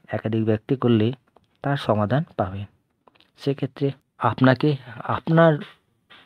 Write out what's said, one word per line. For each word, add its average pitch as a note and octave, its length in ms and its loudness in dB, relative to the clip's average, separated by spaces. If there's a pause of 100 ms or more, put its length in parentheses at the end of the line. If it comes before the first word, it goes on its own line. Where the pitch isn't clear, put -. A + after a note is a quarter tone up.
একাধিক A2 360 -4
ব্যক্তি A2 320 0
করলে A#2 360 2 (500)
তার C#3 140 -2
সমাধান A2+ 480 0 (120)
পাবেন। G2 280 -6 (760)
সেক্ষেত্রে C#3 540 -4 (260)
আপনাকে C3 580 2 (280)
আপনার D#3+ 540 2 (680)